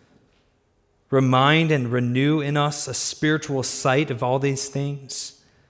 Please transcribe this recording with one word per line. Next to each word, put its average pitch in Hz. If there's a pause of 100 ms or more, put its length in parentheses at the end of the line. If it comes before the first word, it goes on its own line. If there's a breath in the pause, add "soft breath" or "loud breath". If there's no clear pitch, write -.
(1080 soft breath)
Remind 135
and 123
renew 127
in 143
us 147
a 123
spiritual 151
sight 143
of 120
all 131
these 135
things. 139 (280 soft breath)